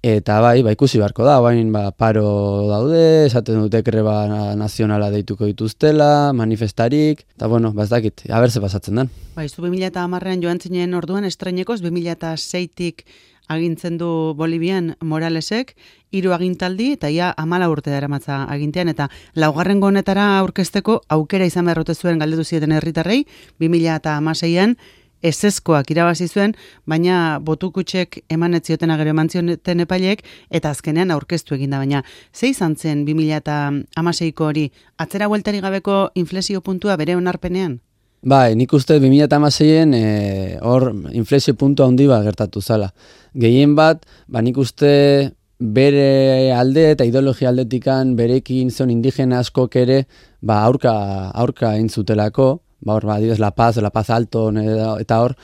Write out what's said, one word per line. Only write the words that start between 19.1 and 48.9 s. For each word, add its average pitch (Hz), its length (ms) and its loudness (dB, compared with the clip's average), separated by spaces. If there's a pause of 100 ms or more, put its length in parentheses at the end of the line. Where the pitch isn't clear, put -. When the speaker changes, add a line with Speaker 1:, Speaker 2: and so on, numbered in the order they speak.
Speaker 2:
laugarrengo 180 560 2
honetara 196 480 0
aurkezteko 190 640 -2 (100)
aukera 156 320 0
izan 175 240 0
behar 165 160 0
ote 170 100 -4
zuen 170 240 -2
galdetu 160 260 -2
zieten 156 280 -2
herritarrei, 165 540 -2 (320)
bi 160 100 -2
mila 165 320 0
eta 151 160 -4
hamaseian 170 600 0 (440)
ezezkoak 165 680 0
irabazi 170 360 0
zuen, 208 260 0 (340)
baina 165 560 0
botukutxek 175 800 -6 (100)
eman 170 240 0
ez 160 100 -2
ziotena 160 300 0
gero 156 160 0
eman 160 160 2
zioten 170 560 -2
epaileek, 185 380 -2 (280)
eta 160 220 -2
azkenean 165 380 -2
aurkeztu 151 460 -4
egin 139 180 -4
da, 135 80 -4
baina 135 200 0 (300)
ze 247 180 -2
izan 170 260 -2
zen 147 280 -2
bi 151 100 -2
mila 156 280 0
eta 147 160 -4 (380)
hamaseiko 165 520 -2
hori, 151 220 -2 (280)
atzera 202 300 -4
bueltarik 208 340 -2
gabeko 196 520 -2
inflexio 180 460 -4
puntua 190 360 -2
bere 170 200 -2
onarpenean? 180 640 -4 (420)
Speaker 1:
Bai, 127 320 4
nik 123 220 0
uste 151 240 4
bi 135 80 4
mila 143 200 6
eta 147 120 2
hamaseian, 151 540 4
eh, 101 640 -2
hor 127 300 2 (220)
inflexio 135 420 0
puntu 139 300 2
handi 127 220 4
bat 117 180 4
gertatu 104 360 -4
zala. 104 300 -2 (440)
Gehien 131 420 4
bat, 156 280 4 (240)
ba, 120 140 -2
nik 120 180 0
uste 143 720 2 (280)
bere 135 960 4
alde 135 380 4
eta 135 100 0
ideologia 131 460 2
aldetikan 127 680 0
berekin 127 540 0
zon 127 200 -2